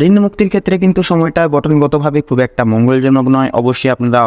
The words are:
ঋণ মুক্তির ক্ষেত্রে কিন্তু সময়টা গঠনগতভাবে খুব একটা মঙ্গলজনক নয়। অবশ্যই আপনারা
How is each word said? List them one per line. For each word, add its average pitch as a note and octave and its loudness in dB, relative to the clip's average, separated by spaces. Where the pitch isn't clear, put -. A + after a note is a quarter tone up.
ঋণ G3 4
মুক্তির G3+ -2
ক্ষেত্রে F#3+ -2
কিন্তু F#3 0
সময়টা E3 0
গঠনগতভাবে D3 0
খুব B2 -4
একটা B2 -2
মঙ্গলজনক B2+ 0
নয়। C3 0
অবশ্যই B2 -2
আপনারা A#2+ -2